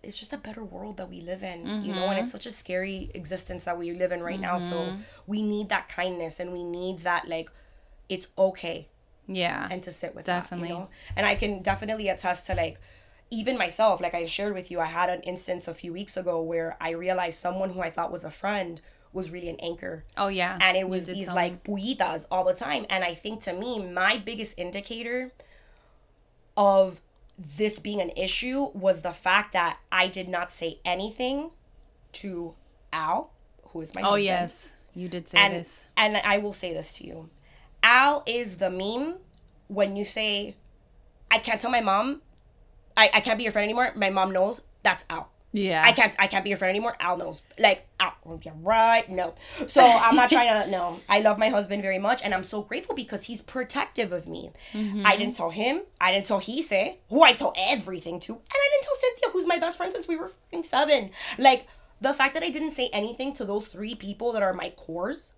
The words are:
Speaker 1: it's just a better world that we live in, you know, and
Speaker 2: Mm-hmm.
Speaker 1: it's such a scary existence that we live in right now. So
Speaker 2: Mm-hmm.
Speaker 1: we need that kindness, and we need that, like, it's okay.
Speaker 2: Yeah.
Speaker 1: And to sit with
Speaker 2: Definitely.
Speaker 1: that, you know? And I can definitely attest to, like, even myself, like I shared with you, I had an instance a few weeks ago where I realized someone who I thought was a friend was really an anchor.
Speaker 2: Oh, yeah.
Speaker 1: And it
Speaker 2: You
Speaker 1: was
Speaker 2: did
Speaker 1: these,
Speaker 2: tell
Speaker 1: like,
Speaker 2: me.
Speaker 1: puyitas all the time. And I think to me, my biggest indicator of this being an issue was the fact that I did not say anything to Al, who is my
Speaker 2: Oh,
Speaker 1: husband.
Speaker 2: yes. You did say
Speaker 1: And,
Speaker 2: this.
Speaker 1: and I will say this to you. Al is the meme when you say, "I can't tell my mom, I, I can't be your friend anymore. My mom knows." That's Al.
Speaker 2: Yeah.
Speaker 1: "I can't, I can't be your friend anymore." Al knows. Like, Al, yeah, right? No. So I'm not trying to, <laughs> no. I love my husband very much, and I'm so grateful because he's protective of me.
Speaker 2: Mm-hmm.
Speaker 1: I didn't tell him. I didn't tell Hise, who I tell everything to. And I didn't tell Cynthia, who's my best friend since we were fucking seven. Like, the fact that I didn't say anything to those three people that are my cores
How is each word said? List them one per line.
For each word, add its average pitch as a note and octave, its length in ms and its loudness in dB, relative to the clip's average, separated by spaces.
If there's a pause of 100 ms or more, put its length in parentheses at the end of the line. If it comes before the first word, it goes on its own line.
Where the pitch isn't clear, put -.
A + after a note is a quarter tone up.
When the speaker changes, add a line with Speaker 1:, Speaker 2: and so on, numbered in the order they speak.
Speaker 1:
it's G3 160 -12
just A3 140 -12
a C#4+ 40 -10
better G#3+ 260 -14
world F#3+ 340 -12
that F3+ 120 -12
we F3+ 120 -14
live F3+ 200 -8
in, F3+ 200 -12 (220)
you G3+ 120 -4
know, F#3 80 -2
and G3 80 0
Speaker 2:
Mm-hmm. F#3+ 80 0
Speaker 1:
it's A#3+ 120 -4
such - 140 -14
a A#3+ 60 -12
scary F#3+ 640 -6
existence F3+ 480 -10
that F3 120 -4
we E3+ 160 -6
live F3+ 200 0
in F3 100 -4
right E3+ 180 -6
now. F3+ 200 -2
So F3 160 -4
Speaker 2:
Mm-hmm. F3+ 260 -4 (240)
Speaker 1:
we G#3+ 160 -4
need G#3 280 -2
that G3 200 -2
kindness, F3 500 -6
and F3+ 140 -8
we F3 100 -8
need F3 360 -6
that, E3+ 280 -2
like, E3 220 -6 (580)
it's F#3 200 -6 (100)
okay. F3+ 520 -2 (380)
Speaker 2:
Yeah. F3+ 440 -2
Speaker 1:
And F#3 100 -8
to - 80 -14
sit - 240 -8
with - 120 -14
Speaker 2:
Definitely. F3 420 -4
Speaker 1:
that, E3+ 80 -8
you F3 60 -8
know? G3 80 -14 (260)
And G3+ 100 0
I G#3 80 2
can G3+ 300 -4
definitely G#3 440 -2
attest F3+ 400 -2
to, F#3+ 60 -2
like, E3 260 -4 (520)
even A#3 260 -4
myself, G3 420 2
like F3 140 -4
I E3+ 140 -4
shared G3+ 260 -4
with F3+ 160 -10
you, F3 100 -6
I E3 60 2
had E3+ 240 0
an F3+ 140 -4
instance F3+ 440 -6
a E3+ 60 -8
few E3+ 180 -10
weeks G3 240 -10
ago F3 240 -2
where E3 400 -4
I E3 120 -4
realized F3+ 480 -2
someone F#3 320 -4
who F#3 100 -6
I E3 80 -4
thought E3+ 220 -4
was E3+ 120 -10
a D#3 60 -10
friend F#3 500 -4 (320)
was F3+ 200 -8
really F3 180 -10
an E3 100 -10
anchor. E3+ 440 -8 (140)
Speaker 2:
Oh, G3 100 0
yeah. F#3 340 -2
Speaker 1:
And F#3 160 4
it F#3+ 40 2
Speaker 2:
You F#3 60 -2
Speaker 1:
was F#3 180 -2
Speaker 2:
did F#3 100 -8
Speaker 1:
these, G3 100 -6
Speaker 2:
tell F3 100 -4
Speaker 1:
like, F3 320 -2
Speaker 2:
me. G#3 280 -4
Speaker 1:
puyitas E3 340 -2
all F#3 140 0
the F#3 100 4
time. F#3 380 -4
And F#3 120 0
I F3 120 -4
think G#3+ 300 -10
to F3+ 80 -6
me, A3+ 280 -6
my F#3 380 0
biggest G#3+ 400 -10
indicator A#3 720 -8 (1200)
of G3 460 6 (360)
this F#3+ 420 -4
being G#3 220 -6
an E3+ 100 -4
issue B3+ 640 -2
was F#3 280 0
the F3 100 -6
fact G3 420 2
that E3+ 260 0 (120)
I F#3 160 4
did F#3 220 -8
not F3+ 240 -4
say E3 320 -6
anything B3+ 680 -4 (600)
to E3+ 400 -8 (380)
Al, D#3+ 400 -2 (380)
who E3 120 -10
is D#3 140 -12
my F#3+ 60 -4
Speaker 2:
Oh, - 100 -2
Speaker 1:
husband. G3+ 140 4
Speaker 2:
yes. F3+ 500 -2 (180)
You F3 160 -8
did F3 180 -8
say F#3+ 120 6
Speaker 1:
And, G3 160 6
Speaker 2:
this. - 320 -10 (100)
Speaker 1:
and G#3+ 200 4
I G3+ 200 2
will G#3 160 -4
say F3 200 -6
this D#3+ 220 -8
to - 120 -14
you. E3 220 -14 (520)
Al C4+ 460 8
is A#3 300 -4
the F#3 120 0
meme A3+ 460 -4 (520)
when G3 280 2
you G3+ 100 -2
say, G#3 500 -2 (760)
"I A3 80 6
can't A3+ 200 -2
tell A#3 120 -2
my A#3+ 100 2
mom, A3 400 0 (720)
I, G#3+ 200 8
I G#3 60 6
can't A3 160 0
be A#3+ 60 -4
your A3 80 -2
friend G#3 120 0
anymore. A#3 320 2
My G3+ 160 0
mom G3 200 0
knows." F#3+ 300 0 (220)
That's G3 260 2
Al. - 200 -10 (220)
Speaker 2:
Yeah. F#3+ 320 2
Speaker 1:
"I A#3 80 12
can't, A#3 280 4
I G3 80 4
can't F#3+ 160 0
be G3+ 80 -2
your F#3+ 60 -2
friend F#3 120 0
anymore." A3 300 -2
Al F3+ 180 0
knows. E3 240 -8 (160)
Like, G3+ 300 4 (120)
Al, F#3 140 0 (300)
yeah, D#3+ 80 -14 (100)
right? A3+ 480 6
No. F3+ 240 -4 (340)
So C#4 160 8
I'm A#3 320 10
not B3 140 8
trying A#3 340 6
to, F#3 80 -2
<laughs> F#3 60 0
no. F3 220 -2 (100)
I G3+ 120 6
love G#3 180 6
my A3 100 6
husband G3+ 320 0
very F#3+ 180 0
much, A3 240 0
and - 100 -2
I'm F#3 100 0
so G#3 180 -6
grateful E4+ 340 -6
because A3 280 -8
he's A3+ 180 -10
protective B3 720 -4
of E3 140 -6
me. E3 240 -10 (220)
Speaker 2:
Mm-hmm. G#3 340 -2
Speaker 1:
I G3 100 8
didn't A3+ 180 -2
tell E3 140 -2
him. B3 320 0 (180)
I F#3 120 4
didn't G3 160 0
tell G3 120 2
Hise, A3 580 -2 (120)
who C#4 140 8
I B3+ 100 12
tell C4+ 240 0
everything F#3 640 -4
to. A3 120 -12
And - 100 -16 (100)
I C#5 180 4
didn't C#5 120 4
tell C#5+ 120 -2
Cynthia, B4 360 0
who's F4 160 0
my E4+ 100 4
best E4+ 200 -2
friend F4+ 140 -2
since F4+ 160 -8
we E4 80 0
were D#4+ 140 -8
fucking - 340 -10
seven. C#4 460 2 (300)
Like, C4 260 8 (340)
the C4+ 140 2
fact C4+ 220 2
that D#4+ 80 -2
I E4+ 60 -2
didn't D4+ 220 -4
say B3+ 220 -2
anything A#3+ 400 -4
to B3+ 120 -6
those G3+ 220 -4
three G#3+ 280 -10
people G#3 380 -4
that G#3 100 2
are F#3 100 2
my F3 180 -6
cores F#3+ 680 -8